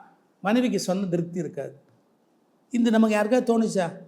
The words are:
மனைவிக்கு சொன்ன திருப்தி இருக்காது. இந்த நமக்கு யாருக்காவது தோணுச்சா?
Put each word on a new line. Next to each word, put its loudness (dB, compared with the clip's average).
மனைவிக்கு 0
சொன்ன -2
திருப்தி -4
இருக்காது. -8
இந்த 2
நமக்கு 4
யாருக்காவது 2
தோணுச்சா? -2